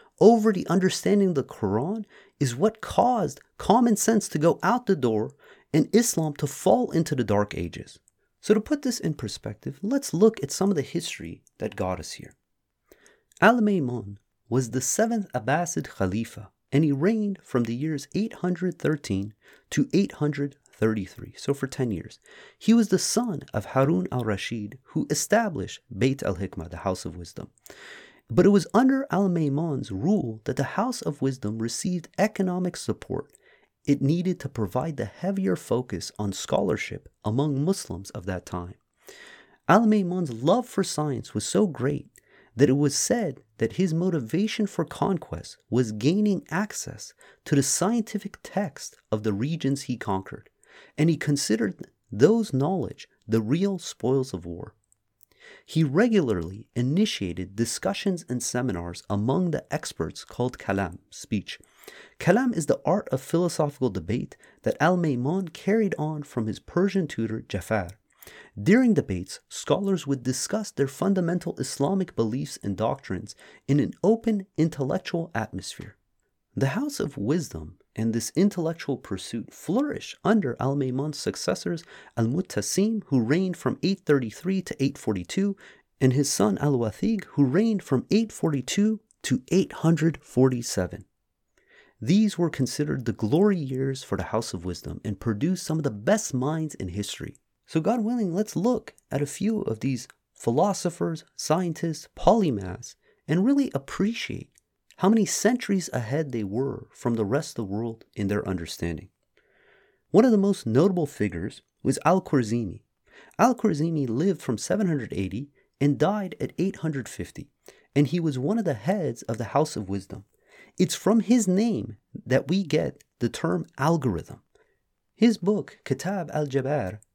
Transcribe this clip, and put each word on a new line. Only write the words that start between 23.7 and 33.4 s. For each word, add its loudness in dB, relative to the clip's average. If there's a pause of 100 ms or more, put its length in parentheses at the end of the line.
al-Rashid, -4
who -4
established -2 (160)
Beit 0
al-Hikmah, -4
the -12
House -4
of -8
Wisdom. -14 (800)
But 4
it 8
was 6
under 6
al-Maimun's 0
rule 0
that -2
the 0
House -4
of -6
Wisdom -4
received -4 (100)
economic 0
support -6 (540)